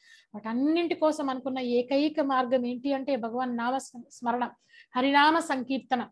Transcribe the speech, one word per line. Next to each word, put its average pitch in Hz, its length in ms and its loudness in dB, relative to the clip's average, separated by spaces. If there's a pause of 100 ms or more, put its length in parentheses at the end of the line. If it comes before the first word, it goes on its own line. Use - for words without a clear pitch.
(340)
వాటన్నింటి 277 600 0
కోసం 302 360 0
అనుకున్న 262 280 -4
ఏకైక 262 600 0
మార్గం 254 460 2
ఏంటి 247 260 -4
అంటే 269 240 -2
భగవాన్ 240 400 -4
నామ 240 220 -2
స్మ-, 240 320 -12
స్మరణ, 240 400 -2 (460)
హరినామ 285 420 4
సంకీర్తన. 262 720 -4